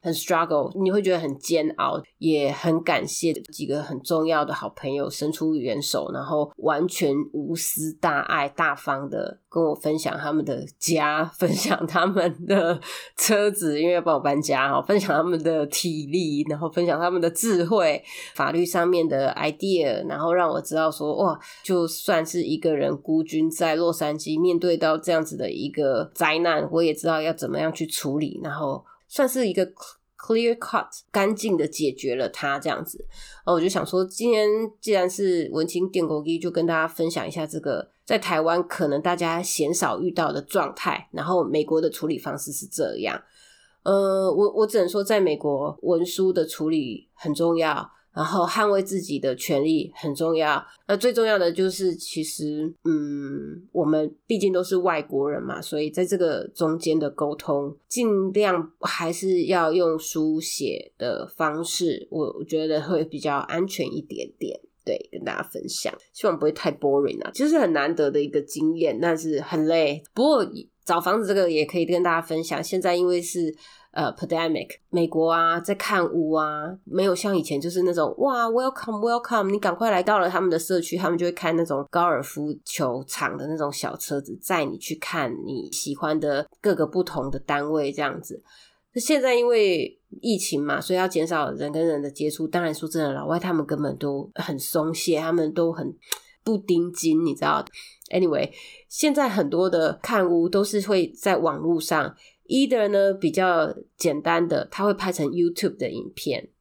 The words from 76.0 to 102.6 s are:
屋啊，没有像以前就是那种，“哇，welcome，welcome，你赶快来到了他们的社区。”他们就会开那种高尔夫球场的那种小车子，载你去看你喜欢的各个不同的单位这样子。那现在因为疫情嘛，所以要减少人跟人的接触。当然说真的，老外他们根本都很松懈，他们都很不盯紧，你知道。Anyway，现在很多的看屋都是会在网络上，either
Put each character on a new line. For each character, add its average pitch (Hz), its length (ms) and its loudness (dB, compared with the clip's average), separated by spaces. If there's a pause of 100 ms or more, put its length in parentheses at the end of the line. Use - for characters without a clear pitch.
屋 160 220 2
啊， 156 500 -2
没 185 220 0
有 185 100 4
像 196 220 0
以 160 40 2
前 143 200 -4
就 165 80 -4
是 180 140 0
那 180 100 2
种 156 260 0
，“哇， 247 280 2
welcome，welcome， 233 1000 0
你 202 80 2
赶 202 160 2
快 226 160 0
来 185 140 4
到 208 160 4
了 180 100 4
他 185 120 0
们 185 80 2
的 165 100 2
社 175 220 0
区。” 165 180 -4
他 180 100 0
们 170 80 2
就 175 80 0
会 175 60 0
开 175 220 -2
那 170 100 2
种 143 260 -2
高 175 120 2
尔 165 200 2
夫 147 320 -6 (120)
球 131 420 -2
场 - 300 -4
的 139 100 -6
那 156 80 -4
种 147 160 -4
小 - 240 -6
车 143 240 -4
子， 139 220 -10
载 165 240 -2
你 - 120 -6
去 - 180 -8
看 143 380 -4 (120)
你 131 260 -8
喜 - 240 -6
欢 156 240 -2
的 147 260 0 (140)
各 202 160 2
个 160 100 2
不 180 160 -2
同 139 300 -4
的 139 80 -4
单 147 320 -2
位 151 180 0
这 147 120 -6
样 139 180 -4
子。 - 240 -14 (520)
那 247 60 -2
现 294 180 2
在 254 140 4
因 240 140 4
为 208 500 2 (240)
疫 220 160 0
情 151 240 -2
嘛， 147 180 -2
所 147 140 -2
以 180 60 2
要 185 80 2
减 170 180 0
少 156 260 0
人 147 200 -6
跟 160 120 0
人 160 160 2
的 143 120 -6
接 151 180 -2
触。 156 180 -4
当 175 140 0
然 165 100 0
说 156 160 -6
真 156 140 -2
的， 147 120 0
老 139 120 -6
外 160 140 0
他 185 120 -2
们 156 140 0
根 147 160 -4
本 135 160 -4
都 139 380 -4
很 147 240 -6
松 160 340 0
懈， 160 260 0
他 160 120 -2
们 160 200 2
都 170 200 2
很 165 240 -6 (480)
不 220 140 0
盯 175 360 0
紧， 165 320 2
你 151 80 0
知 - 80 -6
道。 147 240 0 (460)
Anyway， 170 400 2 (360)
现 - 240 0
在 277 160 2
很 208 220 0
多 180 180 2
的 165 360 2
看 196 260 2
屋 170 180 4
都 196 160 2
是 208 180 0
会 190 260 2
在 - 300 0
网 147 200 0
络 160 240 0
上， 151 340 -2 (320)
either 254 420 4